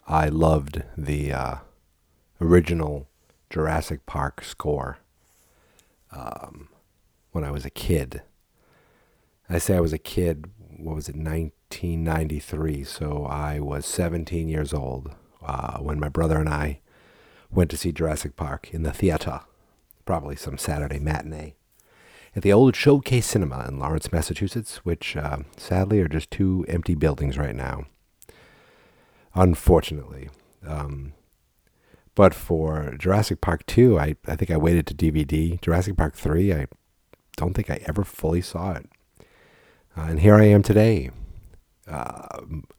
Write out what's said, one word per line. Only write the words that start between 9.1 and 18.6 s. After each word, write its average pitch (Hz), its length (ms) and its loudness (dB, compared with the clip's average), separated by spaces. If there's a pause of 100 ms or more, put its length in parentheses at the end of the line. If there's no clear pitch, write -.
I 87 80 0
say 95 180 0
I 87 60 4
was 80 120 0
a 80 40 -6
kid, 82 520 -4 (280)
what 80 180 -8
was 76 140 -8
it, 69 60 -12
nineteen 80 880 -6
ninety-three, 78 800 -2
so 73 420 -6
I 73 340 -4
was 71 260 -6
seventeen 82 600 -2
years 78 260 -2
old, 67 400 -6 (320)
uh, - 320 -6
when 73 220 -4
my 76 100 -2
brother 80 280 2
and 78 120 0
I 76 300 -2 (680)
went 87 220 2
to 85 60 -8
see 87 140 -2
Jurassic 76 440 -4
Park - 380 -8